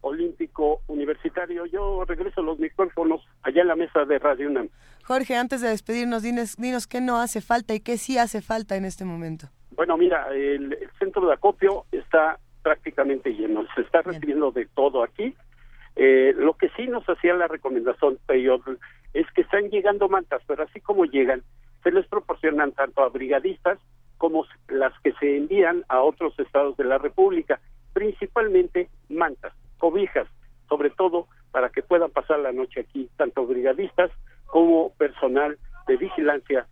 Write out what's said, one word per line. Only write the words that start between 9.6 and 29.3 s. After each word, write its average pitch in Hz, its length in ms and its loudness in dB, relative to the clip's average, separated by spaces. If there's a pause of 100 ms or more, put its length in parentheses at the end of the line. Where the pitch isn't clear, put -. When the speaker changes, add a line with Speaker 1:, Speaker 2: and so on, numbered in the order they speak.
Speaker 1:
Bueno, 170 240 2
mira, 165 360 2
el, 139 420 -4
el - 260 -12
centro 190 260 -2
de 156 80 4
acopio 277 600 2
está 160 440 2 (240)
prácticamente 139 680 0
lleno. 107 440 -2
Se 117 100 -2
está - 180 2
Speaker 2:
Bien. 180 140 -6
Speaker 1:
recibiendo 147 360 -2
de 117 140 -4
todo 135 360 0
aquí. 214 320 -4 (640)
Eh, 131 400 6
lo 151 220 2
que - 180 0
sí 240 120 -6
nos 240 200 -6
hacía 175 280 2
la 175 120 0
recomendación, 131 800 -2
Peyot, 127 380 2 (500)
es 160 220 0
que 185 60 2
están 202 280 0
llegando 202 400 2
mantas, 180 380 -2
pero 147 160 -4
así - 180 -12
como 196 240 2
llegan, 131 380 0 (400)
se 175 80 2
les 180 160 2
proporcionan 156 640 -2
tanto 139 320 0
a 127 60 2
brigadistas 139 680 -2 (400)
como 160 260 0
s-, - 80 -12 (180)
las 135 220 0 (120)
que 139 160 2
se 143 180 0
envían 175 520 2
a 131 120 4
otros 151 380 0
estados 143 380 0
de 135 80 -2
la 131 120 2
República, 160 640 2 (320)
principalmente 196 960 0 (180)
mantas, 156 460 -4 (240)